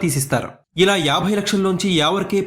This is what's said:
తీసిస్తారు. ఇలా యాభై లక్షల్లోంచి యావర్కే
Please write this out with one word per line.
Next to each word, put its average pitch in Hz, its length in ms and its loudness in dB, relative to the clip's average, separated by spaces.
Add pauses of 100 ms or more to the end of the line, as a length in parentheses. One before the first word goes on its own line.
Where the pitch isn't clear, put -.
తీసిస్తారు. 135 480 -2 (260)
ఇలా 196 200 4 (160)
యాభై 190 220 0
లక్షల్లోంచి 196 560 0 (100)
యావర్కే 190 460 0